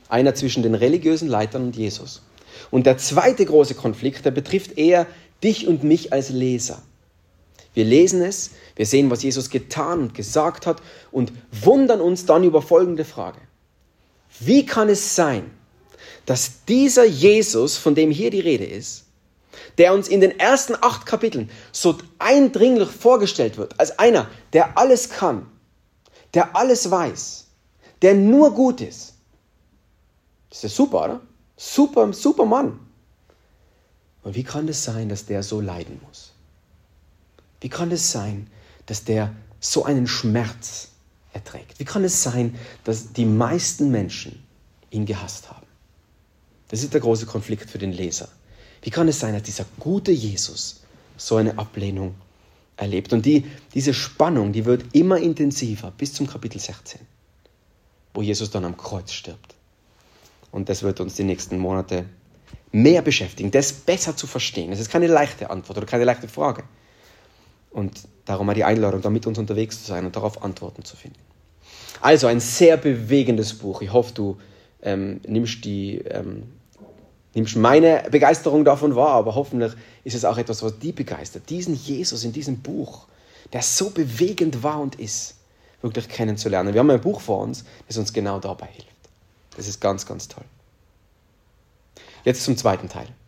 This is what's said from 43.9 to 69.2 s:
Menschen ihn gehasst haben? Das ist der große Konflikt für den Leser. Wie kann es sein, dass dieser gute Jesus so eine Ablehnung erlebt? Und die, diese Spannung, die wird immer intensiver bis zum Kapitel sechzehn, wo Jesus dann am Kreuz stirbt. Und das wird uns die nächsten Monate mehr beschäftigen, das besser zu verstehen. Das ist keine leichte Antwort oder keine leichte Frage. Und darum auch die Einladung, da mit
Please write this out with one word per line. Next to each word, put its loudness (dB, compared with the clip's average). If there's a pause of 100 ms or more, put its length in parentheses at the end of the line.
Menschen -6 (460)
ihn -6
gehasst -10
haben? -20 (1000)
Das -6
ist -4
der 2
große 0
Konflikt -8
für -14
den -8
Leser. -8 (540)
Wie -10
kann 0
es 0
sein, -4
dass -6
dieser -12 (140)
gute -2
Jesus -4 (360)
so -2
eine 0
Ablehnung -8 (640)
erlebt? -4
Und 0
die, 2 (280)
diese -2
Spannung, -2
die -4
wird 2 (100)
immer 4
intensiver -4
bis -10
zum -6
Kapitel -12
sechzehn, -16 (1120)
wo -6
Jesus -4
dann -4
am -8
Kreuz -12
stirbt. -16 (920)
Und -8
das -4
wird -2
uns -8
die -4
nächsten -6
Monate -4 (640)
mehr 6
beschäftigen, -4
das 2
besser -4
zu -10
verstehen. -8
Das -6
ist -8
keine 2
leichte 0
Antwort -12
oder -6
keine 0
leichte 0
Frage. -4 (1080)
Und -8 (240)
darum -4
auch 0
die 0
Einladung, 0
da -4
mit -2